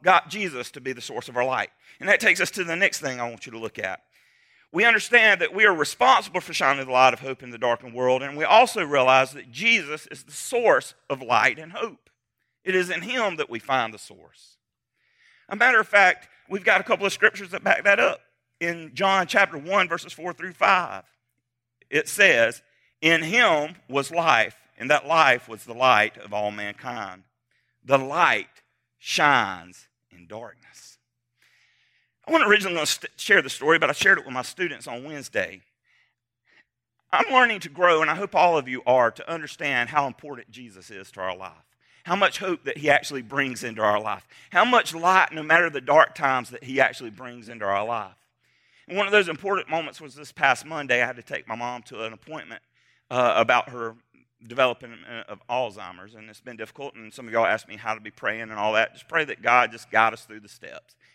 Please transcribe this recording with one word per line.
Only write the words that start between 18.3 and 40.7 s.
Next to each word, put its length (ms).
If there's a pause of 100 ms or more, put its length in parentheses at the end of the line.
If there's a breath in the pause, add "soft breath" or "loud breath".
In 340
John 340
chapter 280
one, 320
verses 240
four 200
through 220
five, 500 (840)
it 200
says, 520 (400)
"In 220
him 540 (100)
was 240
life, 460 (200)
and 140
that 160
life 400
was 180
the 100
light 420
of 160
all 180
mankind. 720 (600)
The 140
light 640 (360)
shines 880 (240)
in 160
darkness." 680 (1300)
I 60
wasn't 180
originally 240
gonna 120
st-, 300
share 260
the 80
story, 280
but 120
I 20
shared 260
it 60
with 100
my 80
students 440
on 180
Wednesday. 560 (1500 soft breath)
I'm 200
learning 280
to 80
grow, 340
and 80
I 40
hope 200
all 240
of 80
you 200
are, 240
to 200
understand 600
how 160
important 440
Jesus 400